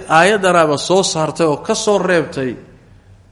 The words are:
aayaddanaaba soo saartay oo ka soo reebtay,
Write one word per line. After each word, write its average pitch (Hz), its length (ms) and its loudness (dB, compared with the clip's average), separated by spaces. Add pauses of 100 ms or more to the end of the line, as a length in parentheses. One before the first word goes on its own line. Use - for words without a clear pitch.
aayaddanaaba 175 680 2
soo 180 260 0
saartay 160 440 -2
oo 143 100 0
ka 220 180 -6
soo 208 240 0
reebtay, 156 560 -2 (760)